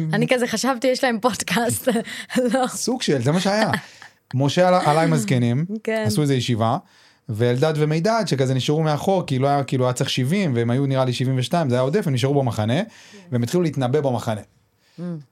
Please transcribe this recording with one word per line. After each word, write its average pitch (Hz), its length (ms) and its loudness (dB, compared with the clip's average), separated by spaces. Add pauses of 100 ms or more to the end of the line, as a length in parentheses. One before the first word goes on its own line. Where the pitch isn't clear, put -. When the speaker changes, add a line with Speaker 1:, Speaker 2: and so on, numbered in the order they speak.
(140)
Speaker 1:
אני - 140 0
כזה 247 200 0
חשבתי, 240 400 -2
יש 254 160 0
להם 233 180 0
פודקאסט. 226 680 -2 (300)
<laughs> 247 360 -2
לא. 254 140 0
Speaker 2:
סוג - 340 -4
של, 139 200 0
זה 131 100 2
מה 175 80 2
שהיה. 202 320 0 (320)
Speaker 1:
<laughs> - 300 -16
Speaker 2:
משה 143 340 4
עלה-, 180 240 4
עלה 156 100 4
עם 160 120 4
הזקנים, 120 520 2 (180)
Speaker 1:
כן. 220 240 -2
Speaker 2:
עשו 208 140 0
איזו 143 120 2
ישיבה, 120 440 0 (520)
ואלדד 123 460 2
ומידד, 160 500 0
שכזה 135 280 0
נשארו 151 300 0
מאחור, 156 420 0
כי 131 140 -2
לא 139 80 2
היה, 143 160 2
כאילו, 127 220 0
היה 123 80 0
צריך 131 160 -2
שבעים, 139 460 0
והם 117 140 0
היו 135 160 0
נראה 135 200 2
לי 127 80 0
שבעים 131 260 0
ושתיים, 147 300 0
זה 120 60 2
היה 127 60 2
עודף, 151 260 0
הם 135 60 0
נשארו 135 300 2
במחנה, 113 380 0 (500)
והם 120 120 0
התחילו 175 200 0
להתנבא 139 380 0
במחנה. 113 400 -2 (580)
Speaker 1:
Mm. - 20 -14 (300)